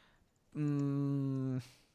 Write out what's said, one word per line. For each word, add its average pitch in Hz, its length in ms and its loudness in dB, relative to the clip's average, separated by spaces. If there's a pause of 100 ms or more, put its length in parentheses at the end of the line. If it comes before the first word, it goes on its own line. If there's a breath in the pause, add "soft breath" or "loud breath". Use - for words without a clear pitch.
(580 soft breath)
Mm, 139 1000 0 (380 soft breath)